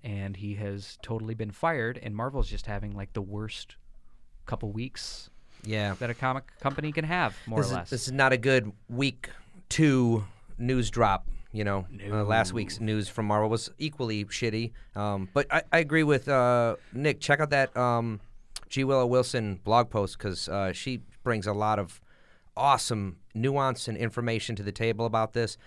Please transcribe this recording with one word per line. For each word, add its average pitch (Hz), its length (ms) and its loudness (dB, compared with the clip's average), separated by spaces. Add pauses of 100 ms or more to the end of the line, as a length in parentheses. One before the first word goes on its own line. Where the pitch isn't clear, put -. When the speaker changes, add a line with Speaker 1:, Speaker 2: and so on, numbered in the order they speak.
Speaker 1:
and 101 320 -6
he 104 160 -6
has 101 480 -8
totally 113 320 -6
been 107 180 -6
fired. 127 500 -2
And 107 140 -8
Marvel's 127 340 0
just - 180 -4
having, 104 280 -6
like, 98 160 -8
the 104 100 -4
worst 104 540 -10 (680)
couple 107 260 -6
weeks - 580 -8 (360)
Speaker 2:
Yeah. 104 340 -2
Speaker 1:
that 120 100 -4
a 120 40 -4
comic 131 320 -2 (160)
company 147 320 -2
can 156 100 -2
have, 156 320 0 (100)
more 113 140 0
Speaker 2:
This 127 80 2
Speaker 1:
or 123 40 -2
Speaker 2:
is, 123 40 0
Speaker 1:
less. 87 140 -6
Speaker 2:
this 123 180 -4
is 127 60 -4
not 135 180 6
a 127 60 6
good 120 340 4 (160)
week 131 440 -2 (360)
two 127 560 6 (340)
news 120 320 0
drop, 104 380 2 (240)
you 107 120 -4
know. 101 260 0
Speaker 1:
No. 101 320 -4
Speaker 2:
Uh, - 20 2
last 107 300 2
week's 110 260 -4
news 107 300 0
from 110 160 -2
Marvel 107 240 4
was 113 200 -2 (100)
equally 120 460 -4
shitty. 113 460 -2 (240)
Um, 101 380 -2
but 139 180 2
I, 151 120 2 (100)
I 165 60 6
agree 156 240 2
with, 143 260 4
uh, 123 460 4 (180)
Nick. 143 260 0
Check 143 200 2
out 151 100 0
that, 135 260 2
um, 117 440 0 (500)
G 135 140 -2
Willow 131 240 4
Wilson 120 560 2
blog 117 260 4
post 101 300 -2
'cause, 95 280 -4
uh, 95 260 -2
she 123 280 -6 (220)
brings 107 240 0
a 104 60 0
lot 107 260 2
of - 220 -8 (540)
awesome 113 600 2 (160)
nuance 131 540 0
and 107 100 -6
information 117 580 -2
to 101 80 -8
the 101 80 -4
table 113 340 0
about 110 280 0
this. 117 340 -2